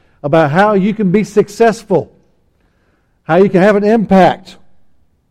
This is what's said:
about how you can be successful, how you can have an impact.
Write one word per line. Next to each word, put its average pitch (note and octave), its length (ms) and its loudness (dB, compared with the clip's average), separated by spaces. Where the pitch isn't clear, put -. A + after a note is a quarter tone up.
about D3+ 260 0
how G3+ 240 0
you G3 180 -2
can G3+ 200 -4
be G3+ 120 0
successful, - 920 -4
how D#3+ 140 -4
you G3 120 2
can G3 140 0
have G3+ 140 2
an G3+ 80 -2
impact. F#3+ 760 0